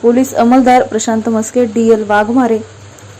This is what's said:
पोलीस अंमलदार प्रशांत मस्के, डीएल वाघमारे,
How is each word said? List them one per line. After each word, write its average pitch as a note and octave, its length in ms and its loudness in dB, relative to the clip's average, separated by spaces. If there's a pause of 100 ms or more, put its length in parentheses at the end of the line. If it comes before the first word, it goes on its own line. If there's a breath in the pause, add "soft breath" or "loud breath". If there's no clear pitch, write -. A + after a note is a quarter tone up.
पोलीस A#3+ 320 0
अंमलदार B3 480 2
प्रशांत A3 460 -4
मस्के, A3+ 360 -2
डीएल A3+ 440 0
वाघमारे, A3 500 0 (600)